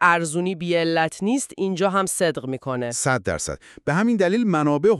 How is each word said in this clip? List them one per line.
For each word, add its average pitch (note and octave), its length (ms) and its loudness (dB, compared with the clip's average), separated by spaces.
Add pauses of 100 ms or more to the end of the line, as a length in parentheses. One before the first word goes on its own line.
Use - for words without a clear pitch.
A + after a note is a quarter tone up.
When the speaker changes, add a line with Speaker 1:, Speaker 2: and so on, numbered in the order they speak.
Speaker 1:
ارزونی E3+ 540 2
بی E3+ 200 -4
علت E3 480 0
نیست، A#3+ 340 -2
اینجا F#3+ 340 0
هم F#3+ 160 0
صدق D#3 400 -2
می‌کنه. B2 440 -6
Speaker 2:
صد B2+ 320 0
درصد. D#2+ 360 -4 (260)
به C#3+ 100 0
همین A3+ 220 2
دلیل G3 280 2
منابع D3+ 560 2